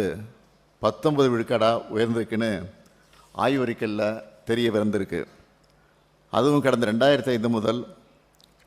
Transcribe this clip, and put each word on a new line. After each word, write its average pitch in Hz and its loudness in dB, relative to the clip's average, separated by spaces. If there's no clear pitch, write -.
பத்தொன்பது 139 2
விழுக்காடா 113 2
உயர்ந்திருக்குன்னு 113 -2
ஆய்வறிக்கையில் 113 -2
தெரிய 117 2
வந்திருக்கு. 101 -2
அதுவும் 135 2
கடந்த 120 2
ரெண்டாயிரத்தி 131 2
ஐந்து 113 -2
முதல் 113 -2